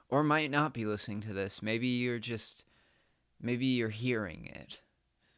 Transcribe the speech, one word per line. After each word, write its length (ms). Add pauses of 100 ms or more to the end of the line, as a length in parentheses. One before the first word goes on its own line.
(100)
or 120
might 280
not 240
be 100
listening 380
to 100
this. 300
Maybe 240
you're 320
just, 480 (760)
maybe 240
you're 240
hearing 560 (100)
it. 280 (560)